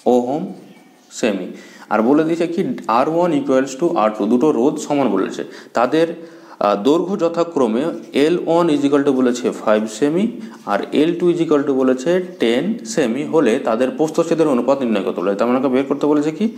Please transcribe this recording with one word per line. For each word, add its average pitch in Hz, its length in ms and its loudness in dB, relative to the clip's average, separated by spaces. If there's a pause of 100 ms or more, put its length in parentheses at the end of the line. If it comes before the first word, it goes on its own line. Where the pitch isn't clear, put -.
ওহম 127 480 0 (580)
semi, 98 360 -4 (420)
আর 107 120 2
বলে 143 220 4
দিয়েছে 165 240 -2
কি? 170 160 -4 (240)
আর 127 220 2
ওয়ান 170 220 0
equals 135 380 0 (120)
to 170 160 0
আর 107 200 4
টু, 104 80 -2
দুটো 123 260 4
রোধ 139 280 0
সমান 139 300 0
বলেছে। 95 340 -2 (300)
তাদের, 160 540 0 (320)
আহ, 101 240 2
দৈর্ঘ্য 175 360 2
যথাক্রমে 165 680 0 (280)
এল 156 320 2
ওয়ান 170 220 2
is 143 180 2
equal 139 180 2
to 143 80 2
বলেছে 123 400 0
five 110 380 0
semi 147 380 0 (380)
আর 104 140 0 (120)
এল 160 280 2
two 175 120 2
is 165 100 0
equal 147 220 2
to 143 100 0
বলেছে 131 520 0 (140)
ten 143 460 0
semi 131 380 -2
হলে 139 360 2
তাদের 123 380 0
প্রস্থচ্ছেদের 160 500 0
অনুপাত 135 340 0
নির্ণয় 110 220 0
করতে 90 180 -4
বলেছে। 98 160 0
তার 117 100 0
মানে 123 120 2
আমাকে 131 160 0
বের 139 100 2
করতে 139 200 -2
বলেছে 147 260 2
কি? 208 260 -2